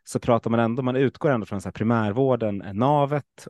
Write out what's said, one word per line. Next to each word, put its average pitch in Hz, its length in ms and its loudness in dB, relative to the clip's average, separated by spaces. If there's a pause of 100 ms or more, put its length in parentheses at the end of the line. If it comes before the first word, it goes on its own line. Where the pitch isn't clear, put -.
så - 160 -4
pratar 117 300 2
man 117 100 2
ändå, 117 220 0
man 127 140 -2
utgår 139 340 0
ändå 110 160 0
från 98 140 -6
så 95 80 -10
här, 90 40 -10
primärvården 110 880 0
är 98 120 -12
navet 143 760 0